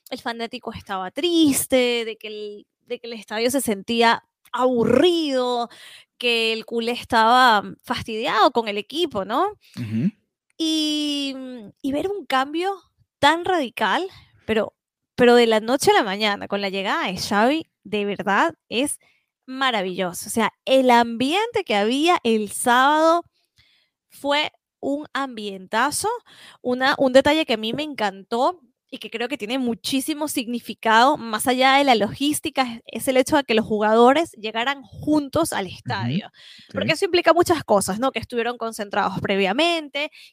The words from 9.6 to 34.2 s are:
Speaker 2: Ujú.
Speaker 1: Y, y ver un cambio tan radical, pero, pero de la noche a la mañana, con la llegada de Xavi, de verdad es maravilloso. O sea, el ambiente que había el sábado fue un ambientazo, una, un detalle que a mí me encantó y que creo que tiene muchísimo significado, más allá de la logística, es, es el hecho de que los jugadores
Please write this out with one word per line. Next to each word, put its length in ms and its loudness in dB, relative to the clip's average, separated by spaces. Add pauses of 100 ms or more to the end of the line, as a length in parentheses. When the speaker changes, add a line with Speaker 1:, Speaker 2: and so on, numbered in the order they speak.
Speaker 2:
Ujú. 360 -2 (440)
Speaker 1:
Y, 800 -4 (480)
y 80 -2
ver 160 -4
un 180 -6
cambio 480 -2 (460)
tan 260 2
radical, 600 -2 (400)
pero, 300 -2 (400)
pero 180 6
de 140 6
la 100 4
noche 320 0
a 40 6
la 100 4
mañana, 420 -2
con 140 -4
la 80 -4
llegada 400 -4
de 80 -6
Xavi, 500 0 (160)
de 220 -4
verdad 500 -2 (140)
es 320 -4 (440)
maravilloso. 840 -4
O 20 -10
sea, 220 -2 (120)
el 240 4
ambiente 800 2
que 80 -2
había 480 0
el 300 0
sábado 720 2 (840)
fue 440 -4 (260)
un 340 -6
ambientazo, 960 -4 (540)
una, 340 0
un 160 2
detalle 320 6
que 100 -2
a 40 -4
mí 140 -4
me 100 -6
encantó 800 -4 (280)
y 100 -16
que 120 -16
creo 160 -8
que 100 -6
tiene 220 -6
muchísimo 720 -4
significado, 880 2
más 320 -4
allá 260 4
de 80 6
la 140 6
logística, 640 -2
es, 240 -6
es 220 -8
el 80 2
hecho 200 2
de 60 2
que 120 -2
los 120 2
jugadores 640 4